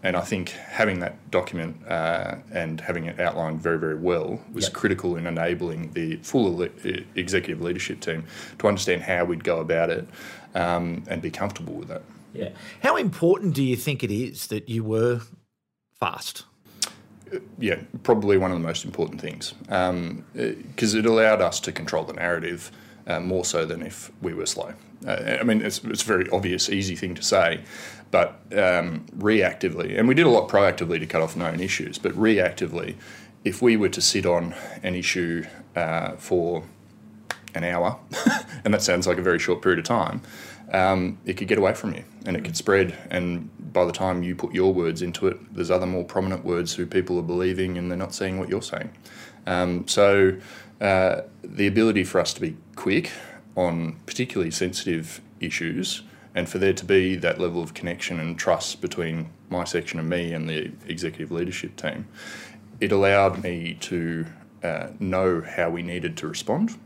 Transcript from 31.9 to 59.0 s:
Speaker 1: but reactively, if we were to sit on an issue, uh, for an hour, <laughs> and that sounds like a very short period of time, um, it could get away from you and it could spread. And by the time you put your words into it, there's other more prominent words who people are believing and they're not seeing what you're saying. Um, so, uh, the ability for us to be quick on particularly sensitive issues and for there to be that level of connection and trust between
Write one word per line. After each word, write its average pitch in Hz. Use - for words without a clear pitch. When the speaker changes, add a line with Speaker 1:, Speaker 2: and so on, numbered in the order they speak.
Speaker 1:
but 95
reactively, 90
if 95
we 117
were 101
to -
sit -
on 87
an 92
issue, 85
uh, 82
for 85
an 82
hour, 87
<laughs> -
and 107
that 98
sounds 90
like 87
a 92
very 87
short 87
period 87
of 80
time, 110
um, 92
it 95
could 95
get 107
away 98
from -
you -
and 87
it 76
could 82
spread. 95
And 87
by 90
the 87
time 90
you 90
put 87
your 92
words 82
into 87
it, 90
there's 85
other 92
more 90
prominent 92
words 87
who 90
people 87
are 87
believing 90
and 87
they're 90
not 92
seeing 95
what 92
you're 101
saying. -
Um, 90
so, 98
uh, 95
the -
ability 101
for 90
us 87
to -
be 80
quick 120
on 85
particularly 98
sensitive 82
issues -
and -
for -
there 95
to 92
be 92
that 82
level 87
of 80
connection 87
and 82
trust -
between 82